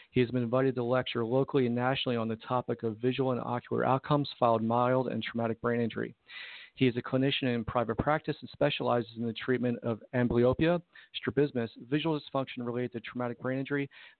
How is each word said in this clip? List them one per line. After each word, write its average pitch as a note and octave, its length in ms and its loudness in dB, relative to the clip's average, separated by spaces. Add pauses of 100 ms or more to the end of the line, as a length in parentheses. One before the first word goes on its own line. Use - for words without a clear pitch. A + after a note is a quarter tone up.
(120)
He - 100 4
has A#2 100 4
been B2 120 0
invited B2+ 320 2
to B2 80 -2
lecture B2 420 0
locally C3 420 2
and A#2+ 80 0
nationally B2+ 400 0
on A2+ 120 -2
the A2 100 -4
topic B2 460 -4
of A2 140 -4
visual B2+ 340 0
and A#2+ 100 -2
ocular A#2+ 440 -2
outcomes C3+ 440 2 (100)
following A2+ 280 4
mild B2 400 2
and A2+ 140 -4
traumatic A2+ 400 -4
brain A#2+ 200 0
injury. A2+ 340 -4 (600)
He C3 120 4
is A#2+ 80 2
a B2 60 -2
clinician C3 520 0
in A#2 120 -2
private A#2 320 0
practice D3+ 420 0
and A#2+ 120 -16
specializes A#2+ 640 0
in A#2 80 -4
the A2+ 80 -2
treatment B2 500 0
of A#2 160 -2 (160)
amblyopia, B2+ 640 4 (340)
strabismus, B2 560 -2 (180)
visual D3+ 280 0
dysfunction C3 480 -6
related A#2+ 280 -4
to A#2+ 80 -8
traumatic A#2+ 400 -6
brain C3 180 -2
injury, C#3 300 -4 (300)